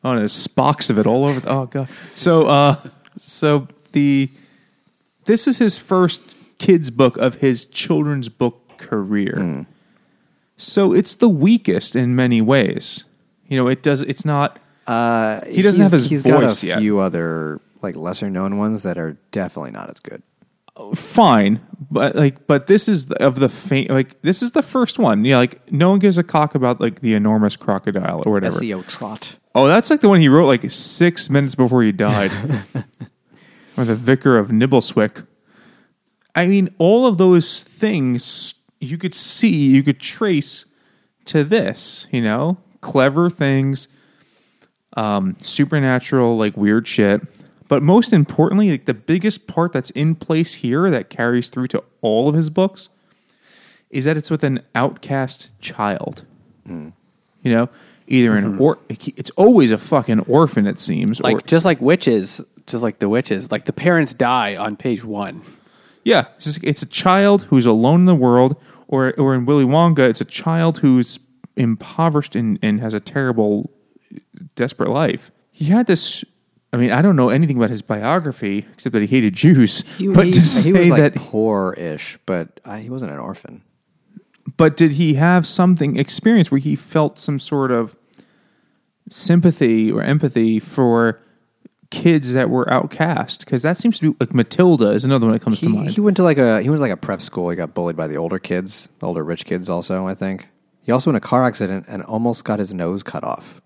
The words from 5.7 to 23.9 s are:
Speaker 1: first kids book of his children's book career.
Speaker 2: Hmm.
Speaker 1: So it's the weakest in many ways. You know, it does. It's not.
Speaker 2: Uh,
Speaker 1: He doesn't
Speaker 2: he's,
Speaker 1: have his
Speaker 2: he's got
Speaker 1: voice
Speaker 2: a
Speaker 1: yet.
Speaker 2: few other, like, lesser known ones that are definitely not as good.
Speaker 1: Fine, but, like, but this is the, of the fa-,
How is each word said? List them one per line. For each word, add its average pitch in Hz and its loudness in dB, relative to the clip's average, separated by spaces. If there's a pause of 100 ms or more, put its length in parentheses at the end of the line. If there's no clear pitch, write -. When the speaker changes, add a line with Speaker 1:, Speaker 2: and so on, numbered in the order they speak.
Speaker 1:
first 180 0 (380)
kids 165 2
book 120 2
of 123 -2
his 127 -2
children's 147 -4
book - -6
career. 104 -4
Speaker 2:
Hmm. 85 -4 (920)
Speaker 1:
So 196 0
it's - 0
the 240 2
weakest 196 0
in 123 0
many 123 2
ways. 117 0 (440)
You 135 -4
know, 123 0
it 131 -2
does. 143 0
It's 135 -8
not. 147 -2 (280)
Speaker 2:
Uh, 113 -2
Speaker 1:
He - -2
doesn't 196 4
Speaker 2:
he's, 196 6
Speaker 1:
have 165 4
his 120 -4
Speaker 2:
he's 139 -2
got 135 4
Speaker 1:
voice 113 0
Speaker 2:
a 95 -6
Speaker 1:
yet. 87 -2
Speaker 2:
few 107 0
other, 82 -4 (220)
like, 90 -10
lesser 90 -8
known 98 -6
ones 107 -4
that 87 -6
are 80 -8 (160)
definitely 80 -10
not 50 -16
as - -20
good. - -20 (720)
Speaker 1:
Fine, 113 2 (300)
but, 143 -2
like, 139 0
but - 0
this 202 2
is 156 -2
the, - -4
of 127 2
the 135 2
fa-, - -4